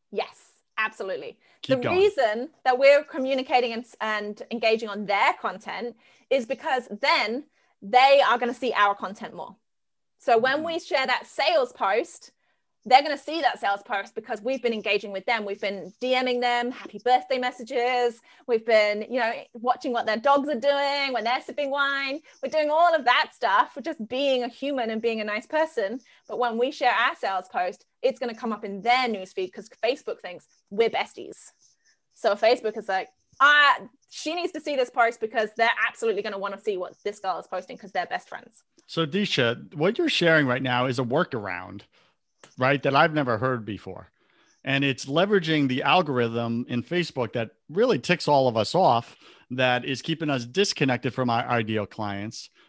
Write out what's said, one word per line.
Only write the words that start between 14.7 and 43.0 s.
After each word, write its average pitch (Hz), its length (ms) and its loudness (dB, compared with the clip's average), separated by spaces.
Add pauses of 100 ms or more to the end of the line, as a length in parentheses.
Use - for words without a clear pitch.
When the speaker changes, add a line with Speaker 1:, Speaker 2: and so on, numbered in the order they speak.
Speaker 1:
engaging 208 380 -2
with 190 140 -8
them. 226 200 -2
We've 202 160 -6
been 190 380 -6
D 254 240 0
Ming 247 160 -2
them, 240 320 0
happy 254 260 -14
birthday 254 400 2
messages. 247 800 -2 (280)
We've 226 180 0
been, 214 420 4
you 247 120 -2
know, 226 120 0 (220)
watching 240 400 -4
what 226 140 -2
their 220 100 0
dogs 277 320 4
are 262 100 -2
doing 277 540 0
when 214 100 -6
they're 254 180 0
sipping 277 280 -6
wine. 277 520 -2 (200)
We're 269 80 -6
doing 302 220 2
all 330 240 6
of 269 100 0
that 254 300 4
stuff. 233 400 2
We're 262 80 -12
just 302 240 -8
being 262 360 0
a 233 40 -4
human 262 420 -6
and 220 100 -4
being 226 220 -2
a - 20 -4
nice 208 220 -6
person. 262 540 -2 (280)
But 226 120 -8
when 233 180 0
we 254 140 0
share 254 200 2
our 240 240 2
sales 190 340 -4
post, 180 360 -4 (160)
it's 254 180 0
gonna 226 140 -6
come 226 180 -6
up 208 140 -8
in 196 160 -8
their 247 260 2
newsfeed 185 460 -6
'cause 208 160 -16 (140)
Facebook 233 380 -2
thinks 180 260 -16 (240)
we're 220 180 2
besties. - 640 -8 (640)
So 208 200 0
Facebook 220 420 2
is 220 120 -12
like, 190 200 -4 (300)
"Ah, 285 380 6 (320)
she - 240 -8
needs 349 200 -6
to 311 60 -10
see 294 160 -6
this 254 140 0
post 233 300 0
because 220 360 -4
they're 226 140 2 (180)
absolutely 220 360 -4
gonna 202 160 -6
wanna 196 200 -8
see 202 180 -4
what 180 260 -8
this 208 160 -6
girl 180 180 -4
is 170 80 -12
posting 180 320 -10
'cause 190 140 -18
they're 175 160 -4
best 180 200 -8
friends." - 360 -18 (240)
Speaker 2:
So 165 180 -2
Disha, 135 680 0
what 180 240 0
you're 330 100 2
sharing 160 380 4
right 127 160 0
now 127 240 2
is 123 120 -2
a 131 40 2
workaround, 101 800 -4 (760)
right, 135 260 2
that 139 120 2
I've 156 180 6